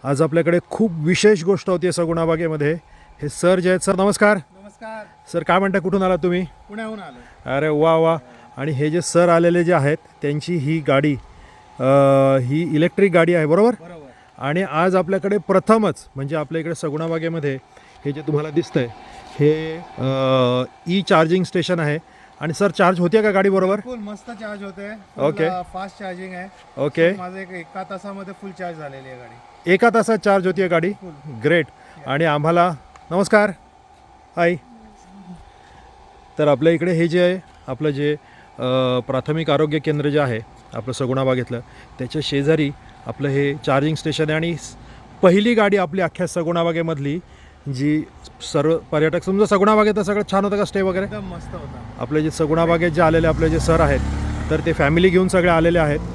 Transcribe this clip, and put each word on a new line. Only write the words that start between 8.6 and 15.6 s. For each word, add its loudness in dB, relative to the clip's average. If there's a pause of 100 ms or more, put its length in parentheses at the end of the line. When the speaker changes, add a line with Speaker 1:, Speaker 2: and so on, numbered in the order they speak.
Speaker 1:
हे 0
जे -2
सर 2
आलेले 4
जे 2
आहेत 2 (260)
त्यांची -4
ही -2
गाडी, 2 (640)
अ, -2 (560)
ही -2
इलेक्ट्रिक 2
गाडी 4
आहे, 2
बरोबर? 4
Speaker 2:
बरोबर. -12 (320)
Speaker 1:
आणि -2
आज 0
आपल्याकडे -2
प्रथमच 0